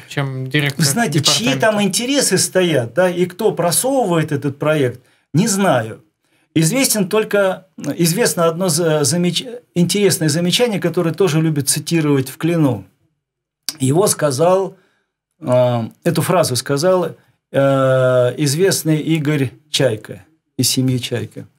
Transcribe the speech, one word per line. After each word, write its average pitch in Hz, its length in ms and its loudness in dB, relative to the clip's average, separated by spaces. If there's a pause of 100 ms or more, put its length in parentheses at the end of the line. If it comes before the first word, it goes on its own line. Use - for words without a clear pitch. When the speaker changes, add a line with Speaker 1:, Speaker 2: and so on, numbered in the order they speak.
Speaker 1:
чем 131 420 -6
директор 143 360 -2
Speaker 2:
Вы 135 60 0
знаете, 185 300 0
чьи 156 320 0
Speaker 1:
департамента? 262 80 -2
Speaker 2:
там 214 200 2
интересы 214 560 0
стоят, 151 560 0
да, 180 160 2
и 175 160 0
кто 202 260 -2
просовывает 175 800 0
этот 139 280 -4
проект, 147 420 0 (320)
не 196 140 2
знаю. 151 540 -2 (540)
Известен 208 540 0
только, 208 580 0 (100)
известно 170 680 0
одно 170 220 -2
за-, 156 340 0
замеч-, 175 420 -2 (300)
интересное 175 540 2
замечание, 180 500 0
которое 165 340 -2
тоже 160 280 2
любят 151 280 0
цитировать 151 600 0
в - 80 -16
Клину. 151 480 0 (920)
Его 147 280 2
сказал, 165 680 0 (640)
э, 123 420 0 (220)
эту 165 200 0
фразу 135 320 0
сказал, 160 600 0 (360)
э, 131 840 2
известный 156 600 0
Игорь 147 540 0 (180)
Чайка 107 540 -2 (340)
из 123 120 0
семьи 131 280 0
Чайка 117 480 -8 (140)